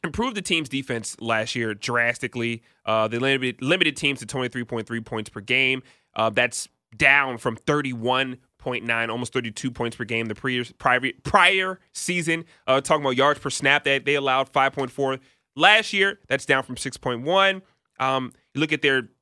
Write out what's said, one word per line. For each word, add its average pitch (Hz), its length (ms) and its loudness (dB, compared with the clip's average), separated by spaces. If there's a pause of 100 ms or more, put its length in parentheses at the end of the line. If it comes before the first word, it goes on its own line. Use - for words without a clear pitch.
improved 208 320 -2
the 196 60 -4
team's 160 280 -2
defense 131 500 -6
last 113 360 -2
year 113 180 -2
drastically. 117 880 -2 (220)
Uh, 110 220 2
they 113 120 -2
limited, 131 420 0
limited 156 360 0
teams 139 220 -4
to 117 60 -14
twenty-three 123 380 -6
point 113 240 -6
three 117 140 -6
points 110 280 -8
per - 120 -14
game. 131 400 0 (340)
Uh, 110 140 2
that's 120 380 -2 (280)
down 139 420 2
from 113 180 -4
thirty-one 127 840 -2 (200)
point 123 280 -6
nine, 117 240 -2
almost 117 240 -6
thirty-two 120 380 -4
points 117 240 -6
per 120 100 -10
game 113 220 -2
the 107 80 -6
pre-, 123 280 -4 (140)
prior, 123 240 2 (220)
prior 190 560 2 (140)
season. 165 520 -2 (200)
Uh, 135 160 4
talking 151 220 2
about 131 140 0
yards 139 220 4
per 143 100 -6
snap, 143 340 2
they, 139 160 2
they 143 160 0
allowed 135 340 0
five 135 240 2
point 135 180 -4
four 135 280 -2 (360)
last 208 380 6
year. 196 340 0
That's 135 180 0
down 135 180 2
from 127 140 -10
six - 200 -8
point 123 260 -4
one. 190 380 4 (380)
Um, 131 340 -2 (200)
you 139 80 -2
look 156 120 0
at 143 80 -2
their 135 280 2 (120)